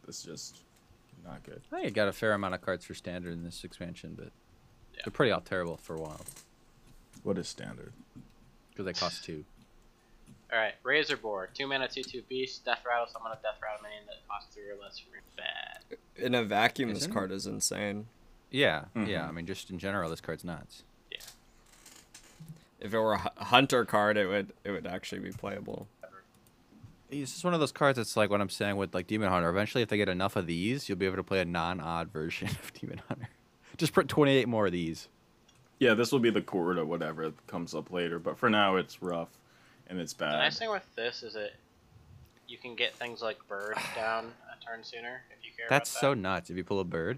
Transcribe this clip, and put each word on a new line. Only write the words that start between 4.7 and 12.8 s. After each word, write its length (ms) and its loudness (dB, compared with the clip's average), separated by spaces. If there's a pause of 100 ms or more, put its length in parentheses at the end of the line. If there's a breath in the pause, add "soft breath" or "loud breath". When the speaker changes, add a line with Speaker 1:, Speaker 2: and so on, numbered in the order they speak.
Speaker 3:
Yeah. 120 -12
Speaker 2:
they're 80 -6
pretty 180 4
all 80 2
terrible 380 -4
for 180 -10
wild. 300 -8 (960)
Speaker 1:
What 140 0
is 100 -6
standard? 460 -12 (800)
Speaker 2:
'Cause 100 -6
they 60 -2
cost 320 -4
two. 220 -10 (1040)
Speaker 3:
All 80 2
right, 140 0 (100)
Razor 320 2
Boar, 380 -6
two 120 -6
mana, 220 -2
two 160 -6
two 200 -10
beast, 420 -6
Death 200 -2